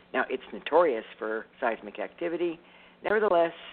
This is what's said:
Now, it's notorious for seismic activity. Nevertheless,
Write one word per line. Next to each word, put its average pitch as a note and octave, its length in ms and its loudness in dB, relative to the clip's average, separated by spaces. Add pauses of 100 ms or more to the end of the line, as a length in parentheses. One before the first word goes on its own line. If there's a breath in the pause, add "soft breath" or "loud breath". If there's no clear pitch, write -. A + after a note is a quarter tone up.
(140 loud breath)
Now, B2+ 160 2
it's B2+ 140 -6 (100)
notorious B2+ 520 2 (140)
for A2 260 -4 (140)
seismic G#2+ 400 -4
activity. E3 600 -4 (440 loud breath)
Nevertheless, F3+ 500 4 (200)